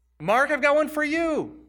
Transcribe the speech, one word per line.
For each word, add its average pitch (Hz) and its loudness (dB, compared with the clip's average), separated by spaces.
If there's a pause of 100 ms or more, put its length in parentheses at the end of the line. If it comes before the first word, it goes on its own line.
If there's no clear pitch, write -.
(200)
Mark, 240 0
I've 277 -2
got 285 4
one 302 2
for 302 -4
you. 311 -4